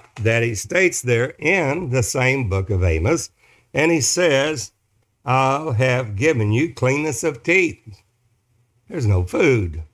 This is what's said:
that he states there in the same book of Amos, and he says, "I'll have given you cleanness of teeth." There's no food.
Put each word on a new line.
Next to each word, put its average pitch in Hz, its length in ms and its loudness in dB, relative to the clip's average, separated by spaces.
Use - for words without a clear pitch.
that 113 220 2
he 117 120 -2
states 180 460 -2
there 123 380 0
in 156 500 0
the 123 140 0
same 131 440 0
book 95 220 -2
of 92 140 0
Amos, 90 480 0
and 156 180 2
he 165 80 2
says, 147 720 0
"I'll 135 480 0
have 123 420 0
given 113 360 2
you 139 220 0
cleanness 143 500 -2
of 151 200 -4
teeth." 165 580 -2
There's 135 200 -4
no 95 160 2
food. 92 600 0